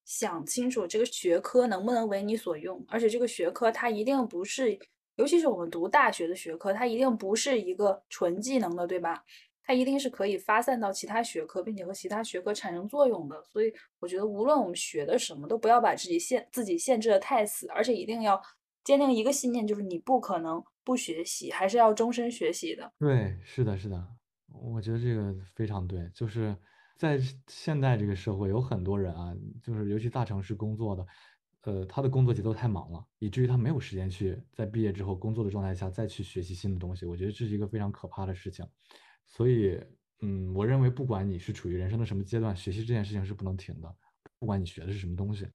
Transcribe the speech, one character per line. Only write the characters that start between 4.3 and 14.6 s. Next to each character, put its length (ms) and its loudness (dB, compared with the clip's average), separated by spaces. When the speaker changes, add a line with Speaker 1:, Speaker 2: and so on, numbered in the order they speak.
Speaker 1:
是， 340 0
尤 100 4
其 140 6
是 80 4
我 80 4
们 140 -4
读 180 -2
大 240 8
学 160 -2
的 60 -4
学 220 -8
科， 160 0
它 140 0
一 100 -2
定 200 4
不 180 -2
是 260 2
一 140 -2
个 340 2
纯 320 0
技 180 0
能 180 0
的， 100 -2
对 140 -2
吧？ 240 -4
它 120 2
一 100 4
定 140 2
是 100 -2
可 180 -2
以 120 0
发 240 2
散 180 2
到 120 0
其 140 -8
他 160 0
学 220 -6
科， 180 -4
并 140 -6
且 80 -8
和 80 -6
其 160 -10
他 140 -2
学 180 -6
科 140 -2
产 200 -6
生 140 -6
作 200 4
用 200 0
的。 160 -12
所 180 -2
以 100 2
我 80 -6
觉 80 -4
得 100 0
无 180 -2
论 140 6
我 80 2